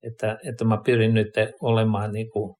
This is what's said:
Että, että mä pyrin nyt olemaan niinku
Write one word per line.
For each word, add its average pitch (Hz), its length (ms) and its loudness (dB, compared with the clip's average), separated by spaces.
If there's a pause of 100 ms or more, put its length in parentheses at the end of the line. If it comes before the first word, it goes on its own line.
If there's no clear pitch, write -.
Että, 110 360 -6 (100)
että 117 160 -6
mä 110 200 2
pyrin 113 300 4
nyt 107 140 2 (340)
olemaan 110 500 0
niinku 110 480 -6